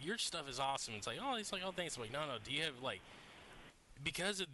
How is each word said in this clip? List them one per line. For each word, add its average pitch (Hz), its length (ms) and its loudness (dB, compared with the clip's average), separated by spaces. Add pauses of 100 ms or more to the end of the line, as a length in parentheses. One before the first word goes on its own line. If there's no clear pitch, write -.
your 175 180 0
stuff 151 300 0
is 127 120 -2
awesome." 135 360 4
It's 104 120 -2
like, 117 140 0
"Oh," 262 140 4
he's 214 160 0
like, 190 140 0
"Oh, 190 60 0
thanks." 175 240 0
I'm 123 60 -2
like, 110 100 -2
"No, 143 140 2
no, 135 160 0
do 107 100 -2
you 147 100 4
have, 139 180 0
like, 113 200 0 (1040)
because 180 380 2
of 180 140 2